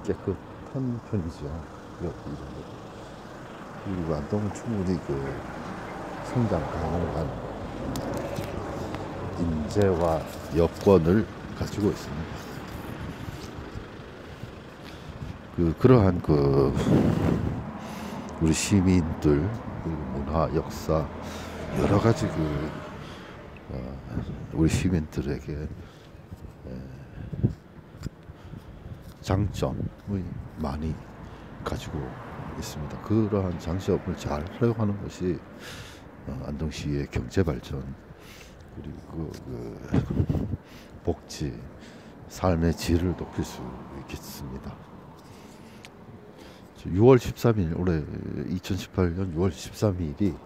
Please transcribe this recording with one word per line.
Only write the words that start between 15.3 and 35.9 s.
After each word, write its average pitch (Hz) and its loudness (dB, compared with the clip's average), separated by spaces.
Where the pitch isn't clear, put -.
그, 85 6
그러한 107 10
그 69 6
우리 80 6
시민들, 82 6
그리고 80 -2
문화, 71 2
역사, 78 2
여러 101 4
가지 110 4
그, 76 0
어, 65 -8
우리 80 6
시민들에게, 78 0
에, 73 -6
장점을 101 2
많이 76 -2
가지고 - -4
있습니다. - -8
그러한 98 2
장점을 87 0
잘 73 -4
활용하는 110 2
것이, - -2